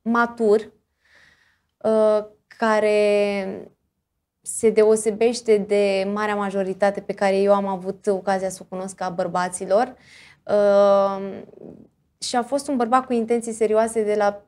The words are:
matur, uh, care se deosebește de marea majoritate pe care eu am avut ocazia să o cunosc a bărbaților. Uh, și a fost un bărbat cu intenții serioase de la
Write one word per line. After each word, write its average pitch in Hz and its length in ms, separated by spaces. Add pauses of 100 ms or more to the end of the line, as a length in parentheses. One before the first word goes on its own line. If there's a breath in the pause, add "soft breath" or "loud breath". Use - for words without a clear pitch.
matur, 226 680 (1040 soft breath)
uh, 214 480 (220)
care 208 1200 (720)
se - 280
deosebește 220 880
de 196 560
marea 208 220
majoritate 196 680
pe - 120
care 196 240
eu 202 160
am 202 140
avut 190 400
ocazia 190 420
să 180 120
o 185 40 (100)
cunosc 190 260
a 185 80
bărbaților. 185 840 (480 loud breath)
Uh, 196 920 (840)
și - 140
a 240 80
fost 277 240
un 294 100
bărbat 247 280
cu 254 80
intenții 226 400
serioase 220 500
de 208 120
la 202 320